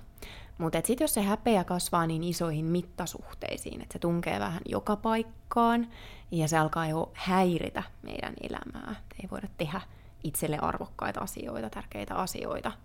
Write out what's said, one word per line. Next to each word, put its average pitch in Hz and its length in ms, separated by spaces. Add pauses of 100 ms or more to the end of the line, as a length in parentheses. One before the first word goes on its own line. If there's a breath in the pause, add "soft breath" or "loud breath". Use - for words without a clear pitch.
(580 loud breath)
Mut 165 160
et 165 120
sit 240 140
jos 302 140
se 214 80
häpeä 202 420
kasvaa 175 420
niin 160 180
isoihin 165 400
mittasuhteisiin, - 1160
että - 120
se - 60
tunkee 170 420
vähän 190 260
joka - 300
paikkaan 233 920 (420 loud breath)
ja 160 180
se 160 100
alkaa 156 280
jo 156 280
häiritä 185 680 (200)
meidän - 400
elämää, - 520 (280)
ei 185 80
voida - 260
tehdä 165 240 (440 soft breath)
itselle 151 340
arvokkaita - 600
asioita, 226 500
tärkeitä 202 440
asioita - 580 (120)